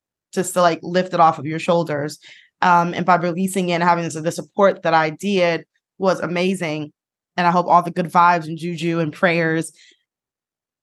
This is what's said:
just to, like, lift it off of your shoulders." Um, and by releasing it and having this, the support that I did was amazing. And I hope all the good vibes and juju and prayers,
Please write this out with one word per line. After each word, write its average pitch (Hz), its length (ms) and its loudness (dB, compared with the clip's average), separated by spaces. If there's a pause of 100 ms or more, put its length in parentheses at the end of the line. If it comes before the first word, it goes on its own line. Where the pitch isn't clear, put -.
(340)
just 180 220 -4
to, 180 60 2
like, 165 220 2
lift 180 320 -2
it 170 60 2
off 160 180 4
of 135 80 -8
your 156 120 -6
shoulders." 151 600 -2 (420)
Um, 175 320 4
and 175 140 -4
by 180 80 6
releasing 180 540 -2
it 175 60 -2
and 170 80 0
having 175 200 2
this, 147 120 -6
the 160 160 -4
support 185 520 0
that 165 100 0
I 160 180 4
did 170 540 -2 (320)
was 185 220 0
amazing. 170 760 -4 (440)
And 175 100 2
I 175 40 2
hope 175 160 0
all 170 160 4
the 175 80 -8
good 175 200 -4
vibes 175 360 2
and 165 100 -10
juju 165 420 -4
and 156 140 -2
prayers, 165 580 0 (1120)